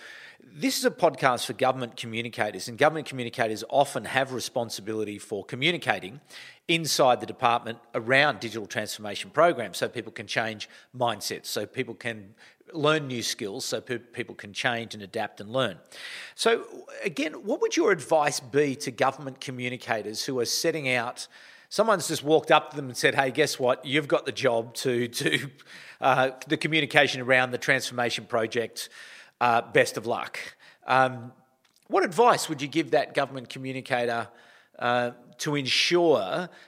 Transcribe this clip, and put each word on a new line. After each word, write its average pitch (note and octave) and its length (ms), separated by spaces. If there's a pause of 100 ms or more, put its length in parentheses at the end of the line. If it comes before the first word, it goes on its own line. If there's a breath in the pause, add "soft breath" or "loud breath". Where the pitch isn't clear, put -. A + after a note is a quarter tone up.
(440 loud breath)
this B3+ 340
is - 80
a A#3+ 60
podcast C3+ 540
for B2 80
government B2+ 420
communicators, A#2 720
and A#2 100
government D3+ 300
communicators A#2 600
often C3+ 360
have C3 280
responsibility A2 840
for - 280
communicating D3 760 (480 loud breath)
inside D3 540
the A#2 40
department A#2 540 (160)
around B2+ 460
digital G#2+ 260
transformation G#2 640
programs C3 480
so B2 100
people A2+ 240
can A2 160
change A2+ 400 (260 loud breath)
mindsets, A2+ 520
so G#2+ 200
people A#2 300
can A2 400 (380 soft breath)
learn D3+ 340
new A#2+ 160
skills, A2+ 400
so A#2 160
pe-, A#2+ 180
people A#2 380
can G#2 160
change A#2 420
and G#2+ 80
adapt G#2 380
and G#2+ 140
learn. A#2 260 (560 loud breath)
So - 500 (160)
again, - 440
what C4 160
would A4+ 160
your D4+ 160
advice D3 480
be C3+ 340
to - 160
government C3+ 480
communicators A#2+ 840
who C3+ 160
are A2+ 40
setting D#3 440
out B2 400 (400 loud breath)
Someone's G3+ 380
just C#3 160
walked D3+ 280
up D#3 180
to C3+ 60
them C#3+ 120
and A#2+ 100
said, C#3 180
"Hey, C3+ 160
guess C#3+ 280
what? B2+ 260
You've C#3+ 220
got D#3+ 180
the C3+ 60
job A#2 440
to, A#2+ 340
to, C#3+ 400 (520 loud breath)
uh, C3 300 (160)
the D3 100
communication D3 640
around B2+ 300
the B2 60
transformation B2 680
project. A2+ 640 (520 loud breath)
Uh, A#2+ 200
best - 360
of A2+ 80
luck." G#2+ 340 (460 soft breath)
Um, B2+ 480 (540)
what F#4+ 160
advice G3 460
would C#3+ 120
you D3 60
give D#3 240
that D3 220
government C3+ 360
communicator, A#2+ 800 (500 soft breath)
uh, A#2+ 320 (280)
to D3 160
ensure D3 920 (180 loud breath)